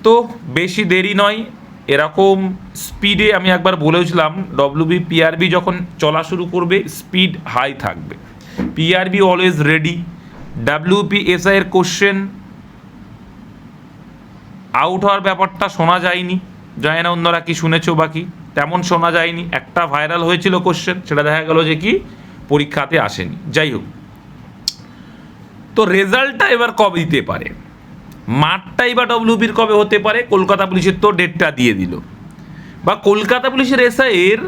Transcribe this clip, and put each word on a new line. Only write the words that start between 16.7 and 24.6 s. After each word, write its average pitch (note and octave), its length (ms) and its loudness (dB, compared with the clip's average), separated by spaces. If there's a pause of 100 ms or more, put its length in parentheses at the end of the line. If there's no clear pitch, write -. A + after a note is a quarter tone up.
জানি D#3 220 2
না F3 100 2
অন্যরা E3+ 320 2
কি E3 80 -2
শুনেছো E3 460 0
বা D#3+ 140 4
কি, D#3+ 80 -4 (340)
তেমন D#3+ 240 -2 (100)
শোনা E3+ 260 2
যায়নি। E3+ 260 -2 (180)
একটা - 220 -4 (100)
ভাইরাল D#3 360 -2
হয়েছিল F3+ 260 2 (120)
কোশ্চেন, F3+ 300 -2 (100)
সেটা D3 220 0
দেখা D#3 200 0
গেল D#3+ 100 2 (120)
যে D#3+ 120 2
কি G#3+ 100 0 (580)
পরীক্ষাতে D3 460 0 (100)
আসেনি। - 300 -6 (180)
যাই D#3 200 2
হোক, - 100 -6 (1900)